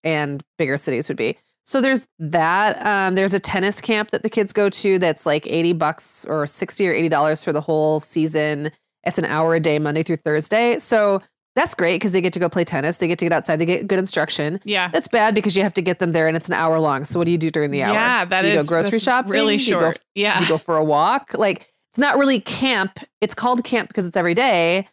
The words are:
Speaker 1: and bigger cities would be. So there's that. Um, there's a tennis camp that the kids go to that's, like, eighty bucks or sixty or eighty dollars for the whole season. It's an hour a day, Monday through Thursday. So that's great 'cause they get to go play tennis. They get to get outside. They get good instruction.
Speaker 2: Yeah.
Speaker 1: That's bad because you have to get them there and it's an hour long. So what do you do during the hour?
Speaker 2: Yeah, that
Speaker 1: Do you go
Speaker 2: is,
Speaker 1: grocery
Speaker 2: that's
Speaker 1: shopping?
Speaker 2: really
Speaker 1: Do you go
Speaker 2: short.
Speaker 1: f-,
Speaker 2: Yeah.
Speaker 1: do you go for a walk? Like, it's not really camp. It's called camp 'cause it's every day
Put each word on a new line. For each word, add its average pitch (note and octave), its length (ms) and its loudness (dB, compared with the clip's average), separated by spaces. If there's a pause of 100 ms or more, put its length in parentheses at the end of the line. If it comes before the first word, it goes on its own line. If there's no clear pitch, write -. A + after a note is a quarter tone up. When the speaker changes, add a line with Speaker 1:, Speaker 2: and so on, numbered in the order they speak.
Speaker 1:
and D3 400 -2 (140)
bigger C#3+ 200 -2
cities D3+ 320 -4
would - 80 -6
be. - 200 -2 (280)
So B3+ 160 -2
there's C4 220 0 (160)
that. E3+ 680 0
Um, G3 300 0
there's F#3+ 180 2
a G3 80 0
tennis G3 400 -2
camp G#3+ 300 -2
that - 120 -4
the A3 60 -2
kids G#3 240 -2
go G3+ 160 2
to F#3+ 300 0
that's, E3 260 0
like, D3+ 220 0
eighty E3 260 2
bucks - 560 -4
or D3 180 -2
sixty - 400 -4
or E3 60 0
eighty E3 160 0
dollars D#3 340 0
for E3 80 -4
the D3 80 0
whole D#3 400 0
season. D3+ 720 -2 (320)
It's - 140 -2
an E3+ 80 -2
hour D#3+ 280 0
a E3 60 2
day, D#3 180 2
Monday D3+ 240 -2
through E3 160 -2
Thursday. G#3+ 600 0
So G#3 420 2 (340)
that's E4 200 0
great F3 260 0
'cause G3+ 120 0
they F#3+ 80 2
get F3+ 120 0
to F#3 60 -6
go F3 80 0
play F3 160 0
tennis. E3 340 -2
They E3+ 120 0
get E3+ 100 -2
to E3+ 60 0
get E3+ 80 2
outside. D#3 240 0
They E3 80 0
get F3 200 -2
good G3 140 0
instruction. D#3+ 640 -4
Speaker 2:
Yeah. F#3+ 300 -2
Speaker 1:
That's A#3+ 160 -2
bad A3 260 2
because G3 220 0
you F#3+ 60 2
have G3 100 0
to F#3+ 80 -2
get E3+ 180 0
them F3 120 0
there D#3+ 180 2
and D#3+ 80 0
it's D#3+ 100 -6
an F3+ 60 -2
hour D#3+ 260 2
long. D3 240 0
So F3 160 -4
what E3+ 60 2
do E3+ 60 2
you E3+ 60 2
do D#3+ 140 -2
during D3+ 200 -2
the C#3 120 -2
hour? A#2+ 120 2
Speaker 2:
Yeah, A3+ 300 2
that F#3 180 0
Speaker 1:
Do G3 40 2
you G#3 60 2
go - 80 4
Speaker 2:
is, D3 80 -2
Speaker 1:
grocery E3+ 220 2
Speaker 2:
that's A3 120 0
Speaker 1:
shopping? B3+ 280 0
Speaker 2:
really G#3+ 260 2
Speaker 1:
Do - 80 0
you A3 80 0
go F3 80 2
Speaker 2:
short. E3 160 2
Speaker 1:
f-, - 60 -20 (120)
Speaker 2:
Yeah. G3+ 220 0
Speaker 1:
do F#3 80 2
you - 40 -2
go D#3+ 80 2
for D#3+ 200 -2
a D#3 80 2
walk? E3+ 500 2
Like, G#3 320 0 (240)
it's - 80 -6
not C#4+ 180 2
really C4+ 220 4
camp. A3 600 -2 (200)
It's - 160 -2
called A#3+ 300 0
camp - 280 -2
'cause F#3+ 120 -2
it's F3 100 -8
every F3 200 2
day F#3+ 580 2